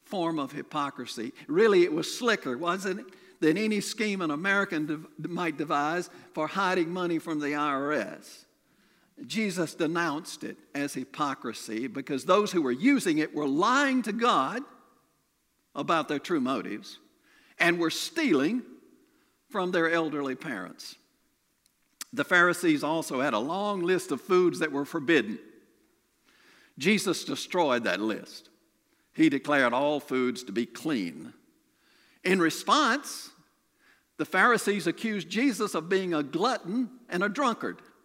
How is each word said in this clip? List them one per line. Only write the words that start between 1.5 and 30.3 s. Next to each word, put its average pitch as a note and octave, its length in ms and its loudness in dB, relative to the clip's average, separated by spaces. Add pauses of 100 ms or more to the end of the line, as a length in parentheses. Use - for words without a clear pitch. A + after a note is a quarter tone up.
it D#3+ 100 4
was - 240 -4
slicker, G3+ 400 -2
wasn't F#3 440 -4
it, - 60 -16 (340)
than D#3+ 180 4
any G#3+ 220 0
scheme G3+ 400 -2
an D#3+ 100 -2
American F#3+ 560 0
dev-, D#3 420 -8
might E3+ 300 -4
devise D#3+ 500 0 (240)
for D#3 140 -2
hiding F3+ 460 0
money F3 260 -2
from D#3 220 -4
the D3 160 -2
I D3 160 0
R C#3 200 -2
S. G2 520 -6 (840)
Jesus F3 480 -2
denounced D#3+ 680 -2
it - 120 -12 (200)
as C#3+ 180 -4
hypocrisy B2+ 920 -6
because C3+ 360 -6
those G3+ 280 4
who F3+ 100 2
were B2+ 80 0
using F#3 480 2
it - 160 -2
were D3 140 -2
lying B3+ 540 4
to A3 100 -4
God G#3+ 500 2 (1120)
about D3+ 320 0
their D3 140 -2
true E3+ 200 0
motives G#2 600 -4 (580)
and E3+ 220 2
were D#3+ 100 2
stealing A3 720 0 (880)
from F3+ 220 -2
their E3 180 4
elderly D3 460 -2
parents. G#2 580 -10 (1160)
The C#3+ 100 -2
Pharisees F3 600 4
also D3+ 360 -2
had C3+ 140 2
a G#2 60 2
long F#3+ 400 -2
list F3 320 0
of B2+ 80 -4
foods F3+ 400 2
that D#3 100 0
were C#3+ 140 -2
forbidden. C3+ 560 2 (1400)
Jesus F#3 460 2
destroyed C#3+ 580 0
that F#2+ 180 0
list. - 500 -6 (640)
He D#3+ 140 4
declared C#3 440 2
all C#3+ 260 0
foods B2+ 460 -2